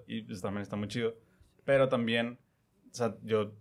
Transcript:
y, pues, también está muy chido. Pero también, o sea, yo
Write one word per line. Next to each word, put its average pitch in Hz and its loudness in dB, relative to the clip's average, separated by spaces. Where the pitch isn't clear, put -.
y, 113 -6
pues, 110 -10
también 101 -4
está 101 -6
muy 104 -4
chido. 113 -2
Pero 135 6
también, 117 0
o - -20
sea, 113 -2
yo 107 2